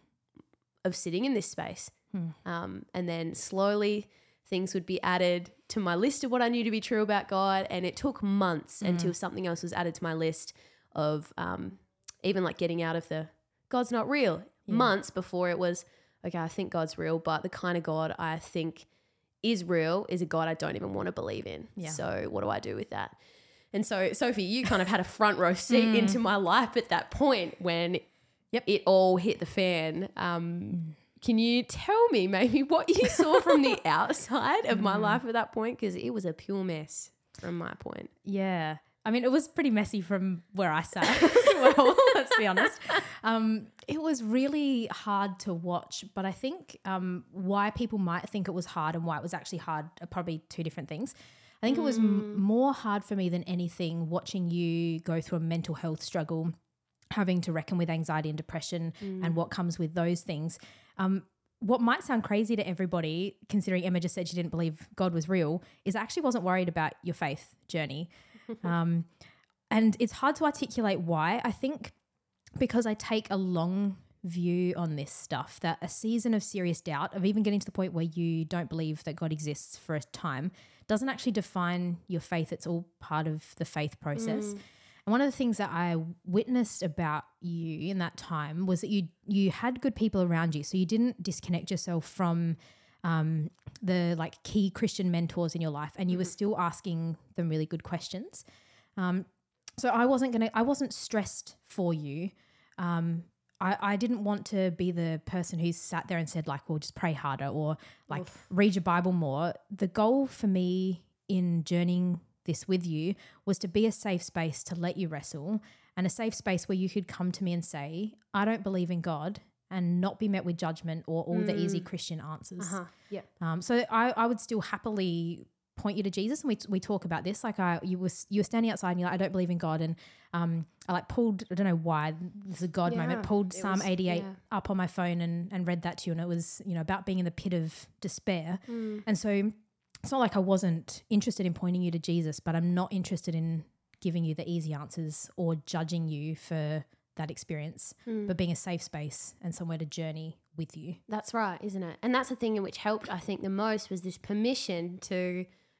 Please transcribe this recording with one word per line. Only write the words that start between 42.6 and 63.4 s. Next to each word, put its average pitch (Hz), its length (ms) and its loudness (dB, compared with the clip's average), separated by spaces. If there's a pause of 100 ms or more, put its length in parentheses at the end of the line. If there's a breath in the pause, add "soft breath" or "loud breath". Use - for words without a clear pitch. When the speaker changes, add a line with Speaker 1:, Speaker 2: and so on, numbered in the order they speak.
Speaker 2:
Um, 220 420 2 (220)
it 302 120 -2
was 302 220 0
really 262 680 2
hard 196 480 -2
to 190 140 -4
watch, 175 500 -4 (100)
but 190 100 -2
I 190 60 0
think, 285 540 -6
um, 185 480 -2
why 196 380 2
people 220 280 -2
might 175 300 0
think 196 180 -2
it 190 60 -4
was 170 140 -4
hard 160 280 -2
and 165 100 -4
why 160 120 -2
it 147 60 -6
was 170 120 -6
actually 170 240 -8
hard 156 280 -4 (160)
are 175 40 -12
probably 170 440 -6
two - 120 -6
different 165 260 -6
things. 175 260 -8 (480 loud breath)
I 220 40 2
think 277 120 2
it 330 40 0
was 247 160 2
m- 202 220 6
Speaker 1:
Mm. 208 160 -6
Speaker 2:
more 233 360 4
hard 208 320 -2
for 202 120 -4
me 185 120 2
than 175 160 0
anything 170 640 -2
watching 175 420 -2
you 170 500 0
go 165 200 -2
through 170 180 -2
a - 20 -2
mental 165 340 -2
health 160 260 -4
struggle, 165 520 -2 (580)
having 185 300 2
to 170 120 -2
reckon 160 260 -2
with 170 120 2
anxiety 156 380 0
and 151 80 -4
depression 165 640 -6
Speaker 1:
Mm. 190 240 -6
Speaker 2:
and 170 100 2
what 165 160 0
comes 175 300 -2
with 160 140 -2
those 175 280 2
things. 160 380 -6 (360 loud breath)
Um, 190 280 2 (340)
what 240 220 2
might 247 240 2
sound 233 180 0
crazy 214 320 0
to 202 120 0
everybody, 175 680 -2 (120)